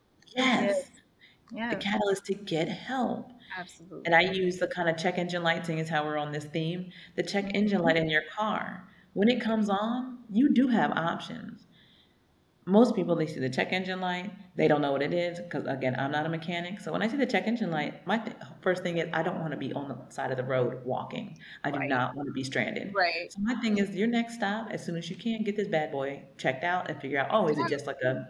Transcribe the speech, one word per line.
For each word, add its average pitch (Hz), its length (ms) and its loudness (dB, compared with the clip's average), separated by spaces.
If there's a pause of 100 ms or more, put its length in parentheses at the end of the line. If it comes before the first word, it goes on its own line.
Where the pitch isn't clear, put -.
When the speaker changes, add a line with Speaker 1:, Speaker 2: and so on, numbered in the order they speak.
(340)
Speaker 1:
Yes. 254 280 4
Speaker 2:
Yes. - 300 0 (760)
Speaker 1:
The 220 60 0
Speaker 2:
Yes. 185 80 -6
Speaker 1:
catalyst 202 440 0
to 196 80 0
get 165 340 -2
help. - 640 -4 (240)
Speaker 2:
Absolutely. 175 480 -12
Speaker 1:
And 170 100 6
I 170 60 10
use 185 380 2
the 180 80 2
kind 170 200 0
of 160 80 4
check 180 220 0
engine 175 260 -2
light, 170 220 2
seeing 160 160 -2
as 160 80 -4
how 151 160 0
we're 151 120 -2
on 147 140 -4
this 147 140 -6
theme, 170 460 -4 (240)
the 170 80 0
check 196 240 -2
Speaker 2:
Mm-hmm. 202 100 -2
Speaker 1:
engine 202 240 4
light 165 160 6
in 160 120 2
your 156 140 2 (100)
car. - 540 -4 (240)
When 202 160 4
it 247 140 4
comes 220 280 2
on, 233 500 -2 (100)
you 226 240 4
do 254 160 6
have 185 220 4
options. - 760 -4 (1000)
Most 220 300 8
people, 175 200 2
they 160 100 2
see 147 140 -6
the 131 100 0
check 185 240 0
engine 185 260 -2
light, 180 320 -2 (240)
they 160 120 4
don't 147 140 6
know 143 100 2
what 139 100 2
it 151 120 0
is, 175 360 -2
'cause 143 160 -4
again, 127 340 0
I'm 139 120 -2
not 151 140 0
a 160 40 -2
mechanic. 175 500 -4
So 160 140 -8
when 175 80 -2
I 214 60 2
see 277 100 -2
the 262 80 2
check - 220 0
engine 220 240 0
light, 151 360 -4
my 214 120 2
th-, - 160 -10 (260)
first 180 220 2
thing 170 160 -2
is 160 120 0
I 165 120 0
don't 175 160 -2
wanna 156 180 -4
be 135 160 -4
on 143 160 -6
the 127 80 -8 (120)
side 135 220 -4
of 127 60 -2
the 127 60 -2
road 127 420 0
walking. - 520 -6 (260)
I 147 80 -2
do 143 80 -2
Speaker 2:
Right. 143 100 -2
Speaker 1:
not 127 260 0
wanna 139 160 -6
be 131 120 -4
stranded. 135 500 -2
Speaker 2:
Right. 175 400 0
Speaker 1:
So 196 80 -6
my 240 140 0
thing 208 240 2
is, 196 160 0
your 208 120 2
next 233 280 0
stop, 214 360 -2
as 160 140 -6
soon 170 100 -6
as 165 140 -8
you 190 80 -8
can, 220 260 -4
get 202 140 -2
this 196 100 0
bad 156 240 0
boy 139 320 -4 (140)
checked - 260 -2
out 180 260 0
and 139 120 -6
figure 139 180 -2
out, 131 120 2
oh, 170 180 6
is 151 80 4
it - 100 0
just 143 200 -2
like 135 160 -6
a, 131 260 0